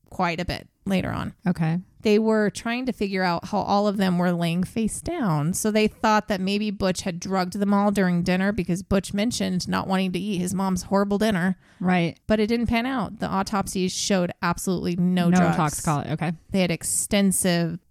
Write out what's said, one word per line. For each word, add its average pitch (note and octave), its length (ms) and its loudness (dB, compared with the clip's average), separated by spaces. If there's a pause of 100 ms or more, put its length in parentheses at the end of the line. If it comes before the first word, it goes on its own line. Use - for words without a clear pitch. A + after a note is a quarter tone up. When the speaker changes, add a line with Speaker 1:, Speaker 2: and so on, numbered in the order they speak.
Speaker 1:
quite F3 320 -2
a F3+ 40 -6
bit - 220 -10 (180)
later F#3+ 260 0
on. - 220 -6 (140)
Speaker 2:
Okay. E3+ 320 0 (220)
Speaker 1:
They G#3 180 4
were A3 320 2
trying A#3+ 340 -6
to B3 80 -2
figure G3 300 -2
out F3 220 0
how G#3 120 -4
all G3+ 300 2
of G3+ 100 0
them F#3 220 2
were F3+ 120 2
laying E3+ 320 0
face - 380 -4
down. F3+ 520 -2
So G#3+ 180 -2
they G#3+ 160 4
thought G#3+ 400 0
that G3 120 -2
maybe G3+ 300 -2
Butch G3 320 -2
had F3 180 -6
drugged F#3+ 380 -2
them G3+ 160 0
all G3+ 160 4
during F3+ 320 2
dinner F#3 300 0
because F#3+ 320 -2
Butch - 280 0
mentioned G3+ 560 -2
not F#3 200 -2
wanting F#3+ 240 0
to F3+ 80 -2
eat G3 180 -4
his F3+ 160 -2
mom's F#3 300 -2
horrible G3+ 340 2
dinner. F#3+ 400 2 (220)
Speaker 2:
Right. F3+ 360 2 (120)
Speaker 1:
But A3 120 4
it G#3+ 60 2
didn't A#3 220 0
pan A#3 180 0
out. B3+ 320 -4
The - 100 -4
autopsies G3 640 -2
showed F3+ 400 0 (120)
absolutely F3 540 -2
no F3 320 4
Speaker 2:
No F3+ 80 6
Speaker 1:
drugs. E3+ 180 4
Speaker 2:
toxicology. D3+ 560 -2
Okay. D#3 220 -2 (180)
Speaker 1:
They F#3+ 100 2
had F3 80 2
extensive F3 1120 0 (120)